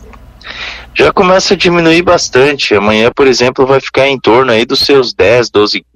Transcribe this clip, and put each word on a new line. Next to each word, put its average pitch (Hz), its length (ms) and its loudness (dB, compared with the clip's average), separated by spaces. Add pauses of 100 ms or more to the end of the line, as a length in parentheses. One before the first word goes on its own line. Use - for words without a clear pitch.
(920)
Já 143 200 0
começa 190 420 0
a - 20 -6
diminuir 165 460 0
bastante. 147 720 0
Amanhã, 107 400 0
por 139 140 2
exemplo, 123 360 0
vai 131 160 2
ficar 135 280 -2
em 135 100 -2
torno 123 320 0
aí 113 160 0
dos 131 140 -2
seus 135 340 0
dez, 110 340 0
doze - 480 -2